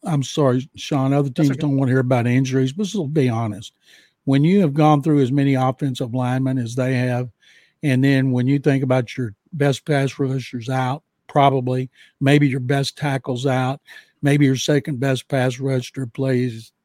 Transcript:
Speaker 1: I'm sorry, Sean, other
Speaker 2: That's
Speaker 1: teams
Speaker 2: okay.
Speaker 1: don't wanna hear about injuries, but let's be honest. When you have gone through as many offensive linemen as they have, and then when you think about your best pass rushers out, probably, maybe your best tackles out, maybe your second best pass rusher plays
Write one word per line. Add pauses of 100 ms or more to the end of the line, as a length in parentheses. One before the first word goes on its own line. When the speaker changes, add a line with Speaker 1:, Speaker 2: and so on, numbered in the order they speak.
Speaker 1:
I'm
sorry,
Sean,
other
Speaker 2:
That's
Speaker 1:
teams
Speaker 2:
okay.
Speaker 1:
don't
wanna
hear
about
injuries,
but
let's
be
honest. (500)
When
you
have
gone
through
as
many
offensive
linemen
as
they
have, (540)
and
then
when
you
think
about
your (180)
best
pass
rushers
out, (240)
probably, (300)
maybe
your
best
tackles
out, (440)
maybe
your
second
best
pass
rusher
plays (140)